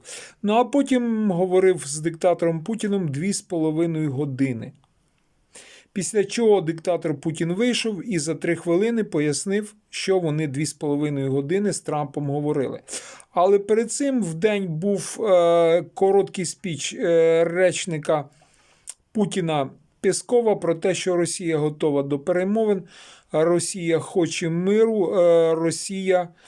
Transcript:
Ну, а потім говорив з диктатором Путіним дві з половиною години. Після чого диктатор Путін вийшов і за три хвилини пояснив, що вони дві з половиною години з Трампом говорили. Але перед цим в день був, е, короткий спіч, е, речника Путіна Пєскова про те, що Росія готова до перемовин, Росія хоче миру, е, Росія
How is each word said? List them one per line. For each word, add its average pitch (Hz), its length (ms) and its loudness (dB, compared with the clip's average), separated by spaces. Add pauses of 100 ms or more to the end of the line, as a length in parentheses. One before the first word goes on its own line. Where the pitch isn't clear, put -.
(420)
Ну, 202 100 0
а 240 120 4
потім 240 640 0
говорив 180 560 2
з 143 120 -8
диктатором 165 680 0
Путіним 202 440 -2
дві 151 240 -4
з - 80 -6
половиною 156 720 -2
години. 131 600 -4 (1200)
Після 196 320 0
чого 214 360 4
диктатор 165 600 -2
Путін 165 320 -4
вийшов 220 600 -2
і 170 60 0
за 156 160 -4
три 170 220 -2
хвилини 208 480 0
пояснив, 175 720 -2 (140)
що - 300 -2
вони 156 280 0
дві 143 200 -4
з - 60 -8
половиною 143 600 -2
години 175 400 0
з - 80 -6
Трампом 147 500 -4
говорили. 143 500 -2 (500)
Але 196 280 4
перед 220 340 0
цим 269 300 -2
в 165 120 -4
день 202 340 0
був, 180 560 -4
е, 170 600 4 (100)
короткий 196 500 2
спіч, - 500 -8
е, 165 500 4
речника 165 840 0 (840)
Путіна 165 580 -2 (300)
Пєскова 214 560 2
про 170 180 -2
те, 170 200 0
що 180 220 -2
Росія 165 420 -2
готова 151 440 0
до 139 160 -2
перемовин, 190 640 0 (500)
Росія 165 640 2
хоче 165 500 -2
миру, 202 640 2
е, 170 400 4
Росія 180 720 0 (200)